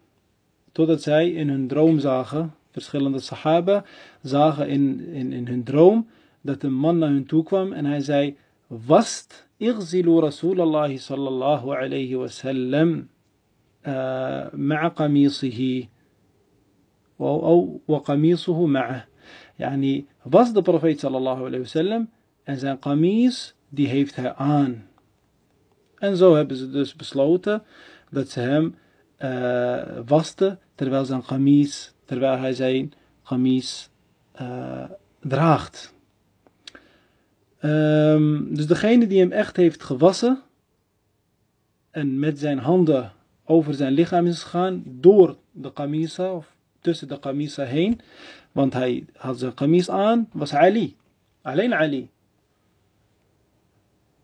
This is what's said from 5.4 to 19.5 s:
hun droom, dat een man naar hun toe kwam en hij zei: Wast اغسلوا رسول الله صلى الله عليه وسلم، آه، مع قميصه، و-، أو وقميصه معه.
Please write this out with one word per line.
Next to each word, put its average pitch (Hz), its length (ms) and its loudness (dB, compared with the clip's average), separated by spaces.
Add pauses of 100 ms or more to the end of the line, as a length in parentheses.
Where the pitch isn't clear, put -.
hun 120 160 -4
droom, 185 440 4 (340)
dat 143 220 -8
een 135 100 -2
man 156 240 0
naar 156 120 0
hun 139 160 0
toe 160 180 0
kwam 190 300 -2
en 147 120 -6
hij 143 140 -2
zei: 143 380 -2 (300)
Wast 127 800 -2 (140)
اغسلوا 180 600 2
رسول 165 400 -2
الله 151 360 0
صلى 139 300 -8
الله 131 480 -2
عليه 131 400 -6
وسلم، 131 920 -2 (800)
آه، 131 680 -6
مع 151 340 -2
قميصه، 139 1000 0 (1300)
و-، 139 40 -8
أو 160 640 2
وقميصه 156 800 0
معه. 131 420 -2 (520)